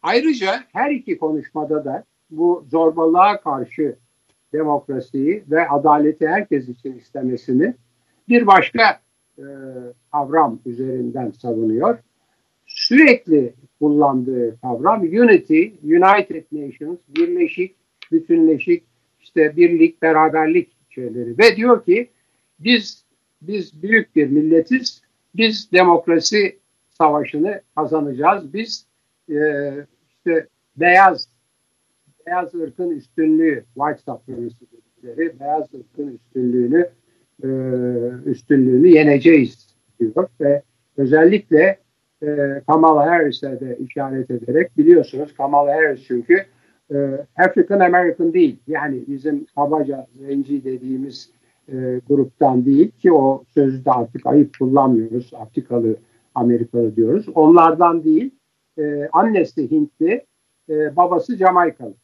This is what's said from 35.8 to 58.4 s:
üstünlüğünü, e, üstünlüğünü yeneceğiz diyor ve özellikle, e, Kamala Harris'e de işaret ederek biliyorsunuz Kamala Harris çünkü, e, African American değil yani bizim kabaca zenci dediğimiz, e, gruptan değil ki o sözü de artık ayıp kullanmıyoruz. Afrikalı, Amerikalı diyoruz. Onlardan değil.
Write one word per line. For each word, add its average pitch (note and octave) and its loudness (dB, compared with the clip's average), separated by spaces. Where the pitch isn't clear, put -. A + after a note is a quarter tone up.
üstünlüğünü, B2+ -2
e, C3+ -8
üstünlüğünü C3+ 2
yeneceğiz D3+ 4
diyor A#2+ -2
ve C#3+ 0
özellikle, D#3+ 2
e, C#3+ -4
Kamala D#3 4
Harris'e D3 -2
de B2+ -10
işaret C3+ -8
ederek B2 -4
biliyorsunuz D3+ 4
Kamala C#3+ 0
Harris D3+ -2
çünkü, C#3 0
e, - -4
African F#3 2
American F3 2
değil E3 2
yani C#3 -8
bizim C#3+ -6
kabaca C#3+ -4
zenci C#3 -6
dediğimiz, C3 -10
e, B2+ -6
gruptan C3 0
değil C#3 4
ki - 2
o C3+ 2
sözü C3+ 0
de C3+ 0
artık A#2+ -4
ayıp C#3 2
kullanmıyoruz. B2+ 0
Afrikalı, A2+ -4
Amerikalı A#2 -2
diyoruz. B2 0
Onlardan E3 4
değil. D#3+ 0